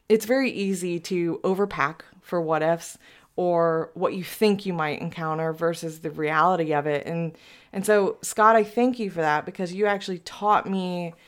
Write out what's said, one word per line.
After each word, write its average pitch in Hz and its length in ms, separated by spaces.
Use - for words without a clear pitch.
it's 214 160
very 254 260
easy 185 520
to 170 420
overpack 185 600
for - 180
what 156 240
ifs 165 340
or 170 600
what 180 180
you 185 100
think 202 420
you 190 60
might 156 300
encounter 160 500
versus 165 480
the 156 120
reality 156 640
of 147 140
it. 147 180
And, 170 320
and 196 120
so, 208 360
Scott, 220 340
I 220 80
thank 240 340
you 214 120
for 170 100
that 151 260
because 175 280
you 208 140
actually 196 320
taught 208 500
me 180 440